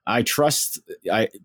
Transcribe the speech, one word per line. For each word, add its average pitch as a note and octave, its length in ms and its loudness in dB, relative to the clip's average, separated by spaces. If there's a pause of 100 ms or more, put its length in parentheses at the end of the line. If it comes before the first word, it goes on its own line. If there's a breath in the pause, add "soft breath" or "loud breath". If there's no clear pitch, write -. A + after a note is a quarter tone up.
I A#2+ 160 0
trust, - 560 0 (320)
I, A2 160 2 (180)